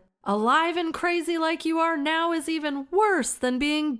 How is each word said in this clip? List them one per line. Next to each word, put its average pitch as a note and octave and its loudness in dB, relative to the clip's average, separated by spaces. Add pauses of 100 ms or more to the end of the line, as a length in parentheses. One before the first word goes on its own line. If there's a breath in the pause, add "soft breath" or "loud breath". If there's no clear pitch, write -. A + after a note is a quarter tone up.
(240)
Alive C4 2
and E4 -2
crazy F4 -2
like D#4+ -2
you D#4+ 0
are E4 2
now D#4+ 0
is E4 -2
even D4 -4
worse F#4+ 2
than B3+ -2
being D4 0